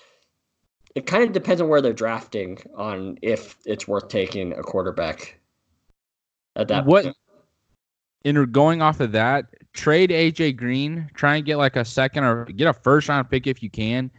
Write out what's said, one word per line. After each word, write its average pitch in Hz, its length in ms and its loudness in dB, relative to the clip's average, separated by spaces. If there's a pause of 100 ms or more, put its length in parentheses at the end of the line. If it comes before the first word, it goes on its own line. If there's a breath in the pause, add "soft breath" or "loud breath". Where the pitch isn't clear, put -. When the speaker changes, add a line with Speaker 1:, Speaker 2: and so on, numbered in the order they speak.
(960 soft breath)
Speaker 1:
it 135 120 -8
kinda 226 220 2
depends 185 340 0
on 160 60 0
where 151 140 4
they're 123 120 0
drafting 110 640 -6 (160)
on 98 480 -10
if - 340 -4 (100)
it's 107 220 -6
worth 98 200 -4
taking 95 440 -4
a - 100 -10
quarterback 87 760 -6 (1160)
at 110 140 -2
that 104 180 0
Speaker 2:
What, 175 180 6
Speaker 1:
point. - 120 -8 (1080)
Speaker 2:
in 143 280 2
going 156 300 4
off 156 180 2
of 117 120 0
that, 123 340 0 (260)
trade 175 380 4
A 165 200 2
J 156 220 0
Green, 139 640 -4
try 147 220 2
and 151 80 -4
get, 147 120 -2
like, 135 200 2
a 123 80 0
second 135 400 0
or 117 220 2
get 120 200 0
a 156 80 6
first 147 340 2
round 139 220 -2
pick 131 160 -2
if 135 160 -2
you 104 80 -8
can. 120 480 -4